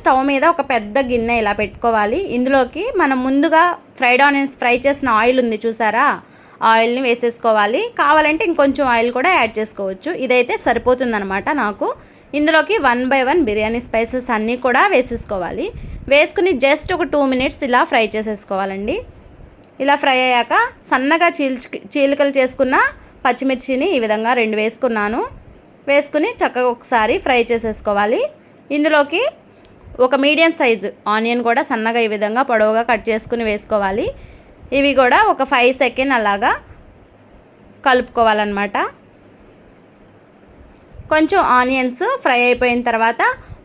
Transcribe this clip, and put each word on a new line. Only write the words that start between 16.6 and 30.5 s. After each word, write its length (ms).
just 300
ఒక 80
టూ 200
మినిట్స్ 340
ఇలా 140
ఫ్రై 140
చేసేసుకోవాలండి. 800
ఇలా 240
ఫ్రై 220
అయ్యాక 280
సన్నగా 480
చీల్చు-, 440
చీలికలు 460
చేసుకున్న 360
పచ్చిమిర్చిని 720
ఈ 100
విధంగా 360
రెండు 220
వేసుకున్నాను. 580
వేసుకుని 420
చక్కగా 340
ఒకసారి 500
ఫ్రై 160
చేసేసుకోవాలి. 680
ఇందులోకి 460
ఒక 160
మీడియం 260